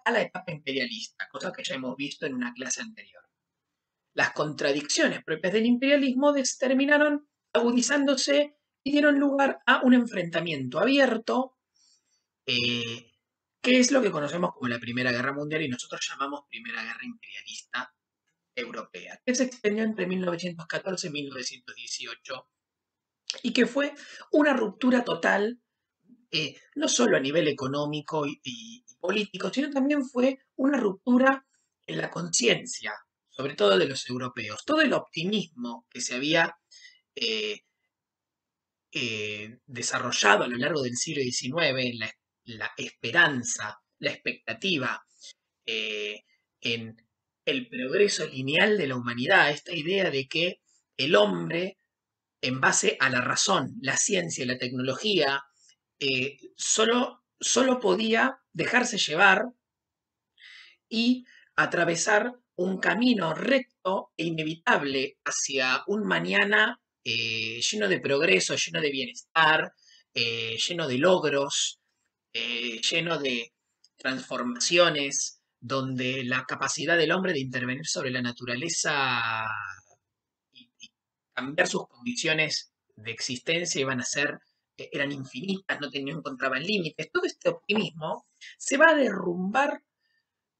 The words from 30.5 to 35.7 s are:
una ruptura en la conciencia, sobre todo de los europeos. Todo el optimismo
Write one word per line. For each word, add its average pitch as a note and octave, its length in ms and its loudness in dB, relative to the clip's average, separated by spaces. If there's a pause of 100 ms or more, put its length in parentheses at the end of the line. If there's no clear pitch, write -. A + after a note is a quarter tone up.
una C4+ 220 2
ruptura B3 680 4 (400)
en D#3+ 120 -8
la D#3+ 120 -4
conciencia, E3 840 0 (340)
sobre C#3 280 -8
todo G3+ 220 6
de E3 100 4
los C3+ 220 -6
europeos. B2 560 -8
Todo D#4 160 2
el B3 120 4
optimismo D#3+ 960 -6